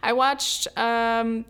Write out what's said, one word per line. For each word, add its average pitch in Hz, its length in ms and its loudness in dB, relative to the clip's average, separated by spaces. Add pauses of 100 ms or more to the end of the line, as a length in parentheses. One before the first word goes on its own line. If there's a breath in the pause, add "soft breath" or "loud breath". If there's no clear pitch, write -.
I 226 100 0
watched, 269 540 0 (120)
um, 226 720 0